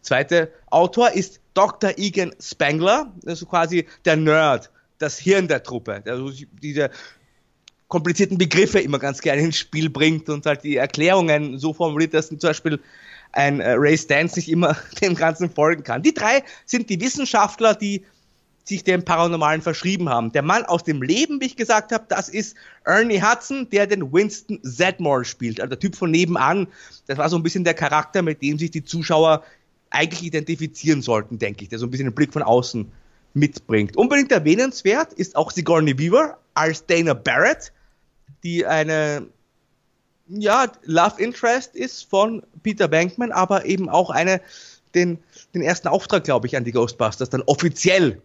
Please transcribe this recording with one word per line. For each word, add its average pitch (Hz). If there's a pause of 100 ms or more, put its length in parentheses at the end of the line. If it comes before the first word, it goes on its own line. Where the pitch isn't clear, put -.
zweite 160 (180)
Autor, 180
ist - (160)
Doktor 202
Egan 185
Spengler, 185 (140)
also 170
quasi 170 (180)
der 160
Nerd, 151 (300)
das 147
Hirn 185
der 143
Truppe, 110
der 123
so 135 (320)
diese 147 (960)
komplizierten 175
Begriffe 185
immer 139
ganz 135
gerne 147
ins 160
Spiel 156
bringt 156
und 147
halt 147
die 147
Erklärungen 151
so 156
formuliert, 160
dass 156
zum 151
Beispiel 156 (520)
ein, 143
äh, 107
Ray 147
Stantz 156
nicht 160
immer 165 (120)
<laughs> -
dem 180
Ganzen 160
folgen 151
kann. 120
Die 311
drei 262 (220)
sind 233
die 185
Wissenschaftler, 226
die 202 (640)
sich -
dem 180
Paranormalen 165
verschrieben 175
haben. 117
Der 143
Mann 190
aus 170
dem 151
Leben, 262
wie 262
ich 254
gesagt 214
hab, 220
das -
ist - (260)
Ernie 208
Hudson, 233
der 202
den 185
Winston 202
Zedmore 143
spielt, 113
also 123
der 131
Typ 175
von 170
nebenan. 170 (380)
Das 135
war 151
so 175
ein 165
bisschen 175
der 165
Charakter, 156
mit 160
dem 143
sich 160
die 151
Zuschauer 160 (460)
eigentlich 165
identifizieren 156
sollten, 110
denke 104
ich, 95
der 113
so 120
ein 120
bisschen 131
den 113
Blick 147
von 151
außen 117 (420)
mitbringt. 113
Unbedingt 269
erwähnenswert 220
ist -
auch 156
Sigourney 156
Weaver 214 (160)
als 156
Dana 170
Barrett, 143 (720)
die 170
eine, 151 (1000)
ja, 208 (140)
Love 170
Interest 240
ist -
von 214 (200)
Peter 208
Venkman, 180
aber 185
eben 190
auch 180
eine, 180 (520)
den, 175 (340)
den 175
ersten 143
Auftrag, 175
glaub 123
ich, 131
an 120
die 120
Ghostbusters 117
dann 123
offiziell 165